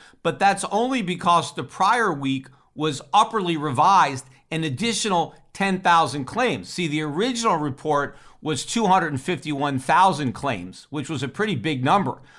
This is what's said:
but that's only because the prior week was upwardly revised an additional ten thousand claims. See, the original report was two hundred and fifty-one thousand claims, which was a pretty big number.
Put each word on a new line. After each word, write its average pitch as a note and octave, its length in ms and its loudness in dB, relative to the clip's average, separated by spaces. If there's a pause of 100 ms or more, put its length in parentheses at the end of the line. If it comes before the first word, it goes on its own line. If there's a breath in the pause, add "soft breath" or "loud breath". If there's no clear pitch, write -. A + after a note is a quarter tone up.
(240 loud breath)
but E3+ 160 -2
that's G3 260 2
only A#3+ 360 -2
because F3 520 0
the D#3 100 -8
prior G3+ 500 0
week C3+ 340 -4 (280 soft breath)
was D3 260 -4 (120)
upwardly G3+ 440 2
revised D3 680 2 (260 soft breath)
an D#3+ 120 -2
additional F3 720 -2 (180 loud breath)
ten F#3+ 260 0
thousand D#3+ 460 2
claims. F#3 440 -2
See, F3 180 -4
the D3+ 140 -2
original G#3 560 0
report C#3+ 600 -2 (240 loud breath)
was D#3 240 -4
two A3+ 200 0
hundred F3+ 260 2
and C3 100 -4
fifty-one D3 580 -2
thousand D#3+ 540 4
claims, F#2+ 560 -8
which D3 200 -8
was C#3+ 140 -6
a - 40 -2
pretty G#3 280 -2
big C3 280 -4
number. D#3+ 380 2 (180 loud breath)